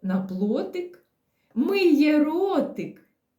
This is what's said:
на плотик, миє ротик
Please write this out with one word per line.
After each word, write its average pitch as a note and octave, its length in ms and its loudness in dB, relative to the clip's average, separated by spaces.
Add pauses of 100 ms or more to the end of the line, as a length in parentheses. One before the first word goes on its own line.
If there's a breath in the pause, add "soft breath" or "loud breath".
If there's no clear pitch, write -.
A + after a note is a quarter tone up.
на F#3 180 -2
плотик, A3 840 -6 (500)
миє D4+ 680 4
ротик E4 840 -4 (300)